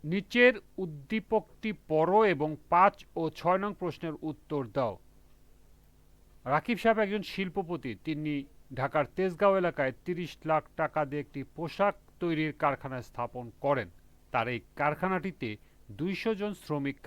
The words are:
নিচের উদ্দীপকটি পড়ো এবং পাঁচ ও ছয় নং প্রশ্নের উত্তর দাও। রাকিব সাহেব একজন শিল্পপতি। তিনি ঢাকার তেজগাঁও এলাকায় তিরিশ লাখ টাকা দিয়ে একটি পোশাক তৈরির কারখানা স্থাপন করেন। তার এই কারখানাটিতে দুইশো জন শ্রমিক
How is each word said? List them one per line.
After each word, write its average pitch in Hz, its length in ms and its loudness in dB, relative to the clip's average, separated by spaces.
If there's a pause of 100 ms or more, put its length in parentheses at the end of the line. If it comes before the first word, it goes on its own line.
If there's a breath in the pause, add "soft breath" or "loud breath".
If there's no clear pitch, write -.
নিচের 214 500 4 (280)
উদ্দীপকটি 208 880 -4 (200)
পড়ো 160 280 4 (160)
এবং 151 160 -2 (220)
পাঁচ 185 220 8 (260)
ও - 20 -2 (160)
ছয় 185 240 2
নং 208 80 -4 (100)
প্রশ্নের 165 340 -6 (160)
উত্তর 143 320 -6 (140)
দাও। 120 180 0 (1500)
রাকিব 156 380 0
সাহেব 226 220 4
একজন 202 180 -4 (100)
শিল্পপতি। 175 580 -4 (160)
তিনি 151 280 -4 (440)
ঢাকার 139 280 0 (100)
তেজগাঁও 190 440 2
এলাকায় 147 320 0 (120)
তিরিশ 175 280 -6 (180)
লাখ 156 120 4 (180)
টাকা 156 280 0
দিয়ে 147 160 -4
একটি - 160 -12 (160)
পোশাক 190 380 0 (260)
তৈরির 156 320 0 (100)
কারখানা 135 360 -2 (100)
স্থাপন - 360 -8 (200)
করেন। 135 240 2 (440)
তার 117 220 0
এই 117 60 -4 (200)
কারখানাটিতে 156 680 -2 (500 soft breath)
দুইশো 190 420 -2
জন 208 120 -4 (100)
শ্রমিক 139 340 -4 (100)